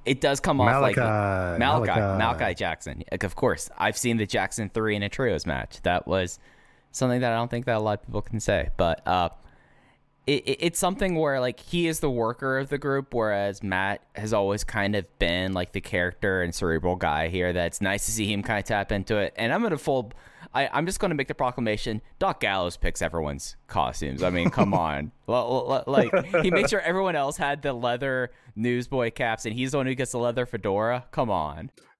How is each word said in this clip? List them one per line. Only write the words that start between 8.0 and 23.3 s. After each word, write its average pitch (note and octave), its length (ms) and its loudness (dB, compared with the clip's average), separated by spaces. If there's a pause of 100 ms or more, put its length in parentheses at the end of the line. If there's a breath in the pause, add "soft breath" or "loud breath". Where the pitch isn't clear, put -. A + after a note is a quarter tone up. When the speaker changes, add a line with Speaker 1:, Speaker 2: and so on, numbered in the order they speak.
Speaker 1:
people - 160 -6
can - 180 -6
say. G2 360 2
But, E2+ 320 2
uh, F2 220 2 (1000 soft breath)
it, C#3+ 180 2
it, - 140 0
it's E3+ 200 0
something F#3+ 360 0
where, D3 240 2
like, B2 200 -2
he F3 280 0
is D#3 120 -2
the D3+ 100 0
worker B2 500 0
of C3+ 100 -4
the C#3+ 80 -2
group, C#3 360 -2
whereas G2+ 500 0
Matt G2 380 0 (120)
has G#2+ 200 -4
always G2+ 300 2
kind G#2 320 0
of G2 100 -2 (120)
been, F#2 360 2
like, F2+ 180 -2
the G2 100 -4
character F#2 600 0
and F2 120 -2
cerebral F2 420 2
guy E2 340 0
here. F2+ 240 0
That's F2 280 -2
nice G2+ 240 0
to - 60 -2
see A2 200 0
him G2+ 120 0
kind G#2+ 160 0
of G2 60 -4
tap G2+ 260 -2
into G#2 260 0
it. G2 180 0
And A2+ 180 0
I'm G3+ 100 2
gonna F#3+ 140 0
full, C3 340 -2 (420 loud breath)
I, C3+ 180 2
I'm D3 140 0
just F#3 140 -4
gonna F3+ 160 0
make C#3 120 -2
the D3 60 -6
proclamation: A2+ 680 -2 (180 soft breath)
Doc F#3+ 200 0
Gallows F#2+ 380 0
picks - 240 -2
everyone's D#2+ 540 -4 (120)